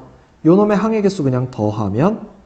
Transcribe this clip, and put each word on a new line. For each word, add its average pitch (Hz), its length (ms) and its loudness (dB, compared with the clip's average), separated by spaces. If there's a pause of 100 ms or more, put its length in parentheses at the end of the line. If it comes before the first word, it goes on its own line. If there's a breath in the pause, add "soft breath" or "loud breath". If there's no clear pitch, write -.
(460 soft breath)
요 160 100 6
놈의 208 220 2
항의 220 240 0
개수 190 220 0
그냥 127 280 -2
더하면 107 760 -2 (180)